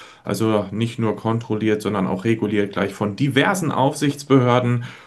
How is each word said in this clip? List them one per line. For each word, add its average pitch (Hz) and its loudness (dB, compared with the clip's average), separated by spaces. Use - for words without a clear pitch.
Also 104 0
nicht 113 -4
nur 110 0
kontrolliert, 110 0
sondern 101 0
auch - -4
reguliert 107 0
gleich 98 -2
von 101 -2
diversen 151 0
Aufsichtsbehörden. 123 2